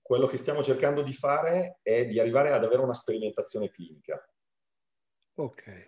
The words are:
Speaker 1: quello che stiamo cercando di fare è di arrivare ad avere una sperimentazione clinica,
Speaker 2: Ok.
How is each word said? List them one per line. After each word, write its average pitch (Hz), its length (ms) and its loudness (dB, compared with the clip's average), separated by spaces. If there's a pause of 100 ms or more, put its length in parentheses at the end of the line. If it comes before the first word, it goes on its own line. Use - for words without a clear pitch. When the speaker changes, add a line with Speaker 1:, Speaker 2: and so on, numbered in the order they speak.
Speaker 1:
quello 127 260 2
che 131 120 -2
stiamo 147 240 -2
cercando 143 400 2
di 135 100 -6
fare 160 720 0
è 117 240 2
di 110 120 -2
arrivare 131 340 4
ad 113 120 2
avere 120 160 4
una 127 140 0
sperimentazione 107 760 -4
clinica, 78 560 -14 (1120)
Speaker 2:
Ok. 139 260 -8 (260)